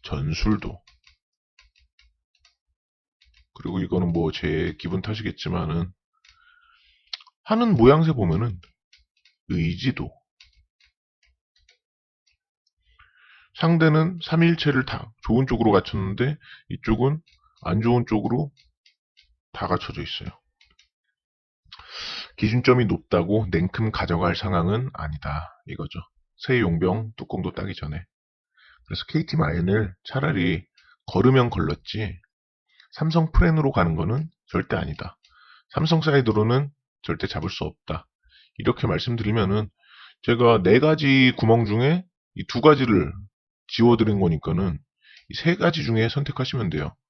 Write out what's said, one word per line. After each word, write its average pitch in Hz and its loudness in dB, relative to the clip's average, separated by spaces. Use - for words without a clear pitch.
전술도 78 -4
그리고 90 -8
이거는 90 -2
뭐 82 0
제 82 -4
기분 90 -6
탓이겠지만은 87 -6
하는 220 2
모양새 151 6
보면은 98 -2
의지도 90 -4
상대는 160 2
삼위일체를 165 2
다 - -10
좋은 127 2
쪽으로 113 2
갖췄는데 101 0
이쪽은 131 -2
안 107 -2
좋은 120 2
쪽으로 113 -2
다 - -8
갖춰져 87 -6
있어요. - -10
기준점이 120 2
높다고 95 0
냉큼 95 0
가져갈 85 -2
상황은 98 -2
아니다 76 -8
이거죠. - -12
새 127 0
용병 92 0
뚜껑도 92 -8
따기 98 -8
전에. 76 -10
그래서 - -10
케이티 - -4
마인을 92 0
차라리 101 -2
걸으면 123 4
걸렀지 104 -6
삼성 160 0
프렌으로 156 4
가는 85 0
거는 113 -2
절대 - -2
아니다. - -8
삼성 156 0
사이드로는 127 2
절대 85 -6
잡을 80 -6
수 - -8
없다. - -10
이렇게 117 -2
말씀드리면은 107 -2
제가 117 4
네 110 6
가지 135 4
구멍 113 4
중에 131 0
이 98 -12
두 123 -4
가지를 113 4
지워드린 113 4
거니까는 85 -2
이 127 -14
세 170 0
가지 165 0
중에 113 0
선택하시면 131 -4
돼요. 76 -4